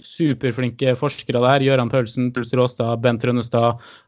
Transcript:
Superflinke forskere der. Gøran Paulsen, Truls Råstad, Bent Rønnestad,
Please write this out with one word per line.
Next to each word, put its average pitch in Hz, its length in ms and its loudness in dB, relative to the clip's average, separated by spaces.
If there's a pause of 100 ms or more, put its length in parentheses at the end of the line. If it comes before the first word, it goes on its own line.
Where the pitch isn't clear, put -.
Superflinke 127 960 -2
forskere 123 460 -2
der. 135 240 4
Gøran 127 240 2
Paulsen, 123 420 -2
Truls 117 220 -4
Råstad, 120 480 0
Bent 120 240 0
Rønnestad, 120 540 0 (260)